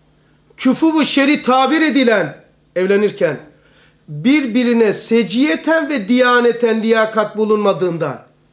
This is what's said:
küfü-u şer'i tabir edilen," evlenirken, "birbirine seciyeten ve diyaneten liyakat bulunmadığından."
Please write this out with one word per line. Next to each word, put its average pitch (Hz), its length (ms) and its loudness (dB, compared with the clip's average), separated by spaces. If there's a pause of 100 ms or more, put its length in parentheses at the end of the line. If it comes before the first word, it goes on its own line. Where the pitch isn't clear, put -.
(580)
küfü-u 302 480 0
şer'i 277 380 0
tabir 262 380 2
edilen," 226 600 0 (320)
evlenirken, 190 640 -2 (680)
"birbirine 233 840 0
seciyeten 277 960 -2
ve 247 180 -4
diyaneten 240 760 2
liyakat 220 540 0
bulunmadığından." 180 840 -2 (280)